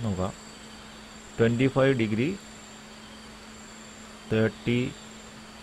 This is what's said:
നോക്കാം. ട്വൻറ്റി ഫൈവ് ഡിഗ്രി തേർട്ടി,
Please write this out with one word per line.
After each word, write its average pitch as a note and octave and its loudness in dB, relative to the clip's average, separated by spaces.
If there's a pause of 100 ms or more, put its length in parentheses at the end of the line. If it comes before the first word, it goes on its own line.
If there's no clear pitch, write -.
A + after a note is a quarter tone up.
നോക്കാം. F#2+ 0 (1080)
ട്വൻറ്റി A#2 8
ഫൈവ് C3+ 8
ഡിഗ്രി A2 4 (2000)
തേർട്ടി, A2 4 (880)